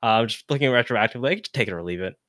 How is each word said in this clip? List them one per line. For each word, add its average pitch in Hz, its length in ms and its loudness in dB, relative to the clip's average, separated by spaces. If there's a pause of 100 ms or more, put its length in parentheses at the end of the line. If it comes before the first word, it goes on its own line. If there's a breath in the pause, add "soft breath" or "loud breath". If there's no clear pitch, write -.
uh, 113 220 4
just - 260 -10
looking 139 180 2
retroactively, 120 540 2
like, 156 160 0
just - 140 -12
take 117 140 0
it 98 60 -6
or 85 80 -6
leave 87 200 -6
it. 92 140 -6 (140)